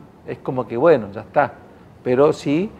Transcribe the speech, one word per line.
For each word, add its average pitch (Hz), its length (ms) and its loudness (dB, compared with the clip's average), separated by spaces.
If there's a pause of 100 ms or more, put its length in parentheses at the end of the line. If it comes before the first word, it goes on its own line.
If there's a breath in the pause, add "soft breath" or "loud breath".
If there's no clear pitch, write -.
(280)
es 135 120 -12
como 127 280 -6
que, 117 100 -6
"Bueno, 135 360 4
ya 107 80 -12
está". 147 320 -2 (500 loud breath)
Pero 139 300 2
sí, 165 460 -4